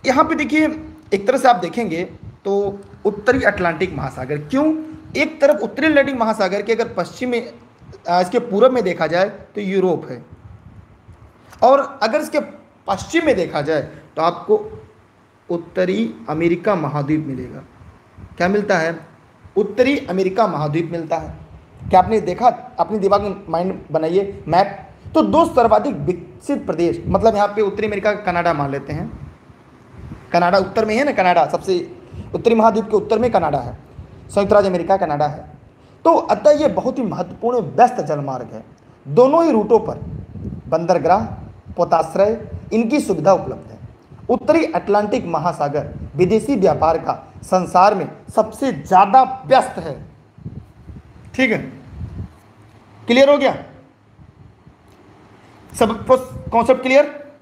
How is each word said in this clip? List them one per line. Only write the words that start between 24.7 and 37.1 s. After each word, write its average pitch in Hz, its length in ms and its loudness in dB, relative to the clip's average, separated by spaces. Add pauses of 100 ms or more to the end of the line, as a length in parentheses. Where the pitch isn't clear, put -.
तो 311 80 4
दो 277 240 4
सर्वाधिक 233 500 2
विकसित 180 680 -6
प्रदेश, 170 400 -2
मतलब 202 300 2
यहाँ 202 120 2
पे 208 140 -2
उत्तरी 208 240 -2
अमेरिका 208 260 -2
का 202 100 -6
कनाडा 170 320 0
मान 143 160 -4
लेते 139 220 -8
हैं, 156 180 -8 (1200)
कनाडा 175 260 4
उत्तर 190 260 0
में 214 100 -2
है 262 100 2
ना, 285 80 0
कनाडा 180 340 4
सबसे, 180 280 -2 (600)
उत्तरी 196 200 2
महाद्वीप 220 300 4
के 214 120 -2
उत्तर 220 220 0
में 240 140 0
कनाडा 156 260 0
है, 123 180 -8 (540)
संयुक्त 202 220 2
राज्य 202 160 6
अमेरिका 180 280 0
कनाडा 156 300 0
है। - 180 -8 (600)
तो 330 80 6
अतः - 400 2
ये 294 180 2
बहुत 190 280 -4
ही 262 60 -4
महत्वपूर्ण 208 540 -4 (120)